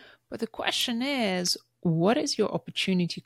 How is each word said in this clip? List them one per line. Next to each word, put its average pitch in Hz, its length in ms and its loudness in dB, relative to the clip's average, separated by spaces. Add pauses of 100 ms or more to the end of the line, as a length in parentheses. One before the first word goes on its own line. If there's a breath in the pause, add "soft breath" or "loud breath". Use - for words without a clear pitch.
(300 loud breath)
But 226 100 -10
the 226 80 -4
question - 540 -2
is, 214 560 0 (240)
what 175 360 4
is 302 200 -2
your 214 140 0
opportunity - 760 0